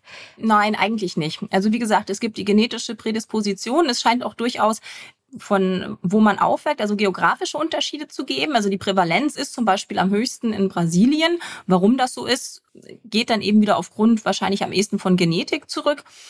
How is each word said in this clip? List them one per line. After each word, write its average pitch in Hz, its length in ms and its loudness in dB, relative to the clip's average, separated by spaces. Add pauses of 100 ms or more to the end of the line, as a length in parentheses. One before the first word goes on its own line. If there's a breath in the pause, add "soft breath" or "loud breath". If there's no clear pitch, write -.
(360 loud breath)
Nein, 214 400 2
eigentlich 208 400 -2
nicht. 160 240 -4 (100)
Also 196 220 2
wie 233 80 0
gesagt, 214 300 0
es 202 100 -6
gibt 226 160 -4
die 190 80 -8
genetische 220 500 2
Prädisposition. 220 920 -2
Es 240 120 -2
scheint 240 220 2
auch 226 120 -8
durchaus 233 460 0 (560 loud breath)
von 190 640 -2
wo 196 200 2
man 208 180 6
aufwächst, 302 420 0
also 208 160 0
geografische 196 640 0
Unterschiede 302 500 -6
zu - 160 -8
geben. 269 320 -2
Also 202 140 2
die 196 80 0
Prävalenz 190 580 0
ist - 160 -8
zum 233 140 -4
Beispiel 202 320 0
am 185 100 2
höchsten 214 460 -2
in 196 160 0
Brasilien. 254 680 2 (280 loud breath)
Warum 196 320 4
das 254 160 -2
so 247 100 -10
ist, - 380 -6 (420)
geht 220 240 -2
dann 220 140 0
eben 214 180 4
wieder 208 160 4
aufgrund 214 480 2
wahrscheinlich 202 400 -2
am - 80 -4
ehesten 202 260 0
von 180 200 2
Genetik 180 500 0
zurück. 294 340 -4 (280 loud breath)